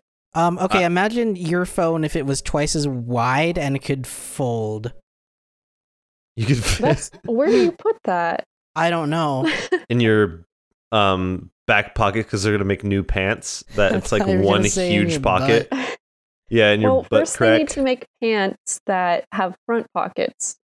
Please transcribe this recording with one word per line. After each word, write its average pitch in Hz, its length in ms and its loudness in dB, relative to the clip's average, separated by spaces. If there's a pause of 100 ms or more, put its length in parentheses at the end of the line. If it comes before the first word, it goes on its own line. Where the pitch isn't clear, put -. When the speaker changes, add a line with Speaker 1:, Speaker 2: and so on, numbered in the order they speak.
(360)
Speaker 1:
Um, 170 240 2
okay, 190 240 0
Speaker 2:
I - 20 2
Speaker 1:
imagine 208 500 0
your 175 300 -2
phone 165 400 0
if 147 100 -4
it 151 120 -2
was 139 140 -2
twice 151 340 -2
as 147 120 0
wide 127 680 0
and 139 240 -2
could 135 240 -4
fold. 113 880 -6 (1400)
Speaker 2:
You 113 100 -4
could 120 180 0
fit - 200 -2
Speaker 3:
That's, - 280 0 (140)
where 247 220 0
do 427 160 4
you 339 80 2
put 440 320 -4
that? 170 400 -2 (320)
Speaker 1:
I 165 140 2
don't 165 200 0
know. 156 400 0 (200)
Speaker 3:
<laughs> - 200 -4
Speaker 2:
in 123 120 2
your, 107 400 2 (500)
um, 92 580 0 (180)
back 104 280 0
pocket, 107 320 0
'cause 98 160 -4
they're 107 100 2
gonna 101 120 0
make 98 180 -2
new 98 200 0
pants - 600 -4 (120)
that 101 180 2
Speaker 1:
<laughs> - 0 -
I - 40 0
Speaker 2:
it's, - 140 -4
like, 208 120 2
Speaker 1:
thought 196 80 0
you 185 80 2
were 196 40 2
Speaker 2:
one 202 160 4
Speaker 1:
gonna 208 100 2
say 185 240 -2
in - 80 2
Speaker 2:
huge 170 120 0
Speaker 1:
your 143 80 -4
Speaker 2:
pocket. 113 480 2
Speaker 1:
butt. 262 280 -6 (520)
Speaker 2:
Yeah, 110 240 4
in 107 80 2
your 104 100 4
Speaker 3:
Well, - 180 2
Speaker 2:
butt 113 120 4
Speaker 3:
first - 180 -4
they - 200 4
need 302 80 0
Speaker 2:
crack. - 80 -10
Speaker 3:
to 285 80 -4
make 254 220 -2 (160)
pants 214 640 -2
that 180 460 0
have 190 240 -2 (100)
front 233 280 -2
pockets - 640 -4 (120)